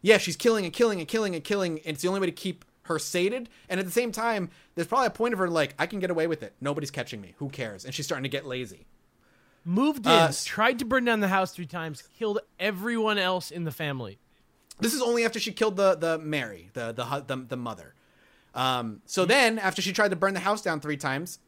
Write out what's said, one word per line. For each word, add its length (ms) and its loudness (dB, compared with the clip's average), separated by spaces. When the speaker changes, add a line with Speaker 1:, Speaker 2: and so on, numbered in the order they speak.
Speaker 1:
Yeah, 160 8
she's 200 0
killing 280 4
and 80 -6
killing 260 2
and 80 -6
killing 280 0
and 80 -6
killing, 360 0
and 80 -10
it's 140 -6
the 60 0
only 140 2
way 60 2
to 40 0
keep 320 -8
her 160 -2
sated. 500 -2
And 120 -2
at 40 -2
the 60 -8
same 220 0
time, 360 -2
there's 120 -2
probably 200 4
a 40 2
point 220 0
of 60 -2
her, 100 2
like, 280 0
"I 100 0
can 120 -6
get 100 -2
away 180 2
with 160 -2
it. 180 -14
Nobody's 300 -4
catching 280 -8
me. 180 -18
Who 120 -6
cares?" 340 -8
And 100 -10
she's 120 -6
starting 180 -4
to 60 -4
get 160 -6
lazy. 400 -10
Speaker 2:
Moved 380 2
in, 60 6
Speaker 1:
Uh, 160 10
s- 180 -2
Speaker 2:
tried 340 2
to 60 -4
burn 200 2
down 160 2
the 60 2
house 240 2
three 140 -10
times, 380 -10
killed 200 -2
everyone 580 0
else 320 0
in 140 -6
the 80 -4
family. 480 -6
Speaker 1:
This 140 2
is 80 -2
only 240 2
after 140 0
she 120 -4
killed 260 0
the, 180 6
the 240 0
Mary, 540 -4
the, 180 -4
the 140 -4
hu-, 200 -4
the, 120 -4
the 200 -8
mother. 380 -10
Um, 540 -2
so 160 2
Speaker 2:
Hmm. 60 2
Speaker 1:
then, 300 6
after 220 -2
she 100 -2
tried 180 4
to 60 0
burn 200 0
the 60 -2
house 200 0
down 200 -2
three 160 -4
times, 500 -4